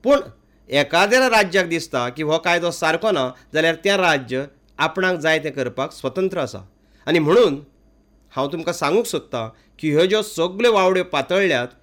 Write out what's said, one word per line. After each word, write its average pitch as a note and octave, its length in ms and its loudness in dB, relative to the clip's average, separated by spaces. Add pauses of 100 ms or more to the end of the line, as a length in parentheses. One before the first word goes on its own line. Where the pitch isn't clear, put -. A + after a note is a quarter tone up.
पूण C#4 160 4 (480)
एकादेर F3 540 2
राज्याक G3 440 2
दिसता D3+ 420 -4
की C3 140 -8
हो D#3 160 0
कायदो E3+ 320 0
सारको E3 400 0
ना C3+ 200 0 (240)
जाल्यार D#3+ 200 2
तें G3 220 0
राज्य C#3+ 480 0 (340)
आपणाक F3+ 380 0
जाय D#3+ 220 0
तें D3 140 -6
करपाक C3 400 -6
स्वतंत्र F#3 460 -4
आसा। A#2+ 200 -6 (480)
आनी E3 120 2
म्हणून D#3+ 420 4 (680)
हांव C#3 220 -4
तुमकां E3 220 -6
सांगूंक E3+ 320 0
सोदतां A#2+ 420 -6 (300)
की D#3 120 -2
ह्यो D#3 160 4
ज्यो G#3+ 160 0
सगल्यो G3+ 500 0
वावड्यो F#3 320 2
पातळल्यात D3+ 640 0 (140)